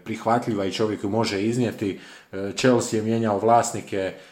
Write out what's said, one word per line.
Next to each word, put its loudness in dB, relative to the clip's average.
prihvatljiva -2
i -2
čovjek -2
ju -2
može 0
iznijeti. -2
E, -6
Chelsea 2
je -2
mijenjao 0
vlasnike, 2